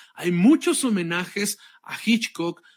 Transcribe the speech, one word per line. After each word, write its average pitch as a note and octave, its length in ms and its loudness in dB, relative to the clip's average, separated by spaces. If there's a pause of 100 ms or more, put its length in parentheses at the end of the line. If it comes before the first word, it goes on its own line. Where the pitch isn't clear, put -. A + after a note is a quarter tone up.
(140)
Hay E3+ 160 -4
muchos B3+ 540 4
homenajes F3+ 720 -4 (240)
a - 220 -14
Hitchcock, G#3+ 580 -2 (140)